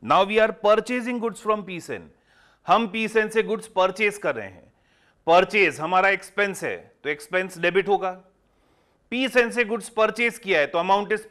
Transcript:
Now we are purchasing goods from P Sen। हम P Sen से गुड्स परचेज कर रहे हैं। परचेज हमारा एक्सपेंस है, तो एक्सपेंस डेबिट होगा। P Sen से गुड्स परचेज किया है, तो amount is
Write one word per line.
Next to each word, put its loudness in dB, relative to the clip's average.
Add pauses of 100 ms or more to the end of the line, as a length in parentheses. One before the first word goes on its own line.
(120)
Now 4 (120)
we 2
are 0 (140)
purchasing 0
goods -6
from -2
P -10
Sen। -10 (600)
हम 4
P -4
Sen 2
से 0
गुड्स -4 (100)
परचेज 0
कर -2
रहे -10
हैं। -20 (540)
परचेज 4
हमारा 2
एक्सपेंस -2
है, -4 (260)
तो -6
एक्सपेंस -6
डेबिट 0
होगा। -2 (920)
P -2
Sen 4
से 0
गुड्स -6
परचेज 0
किया 0
है, 2
तो -2
amount 2
is -4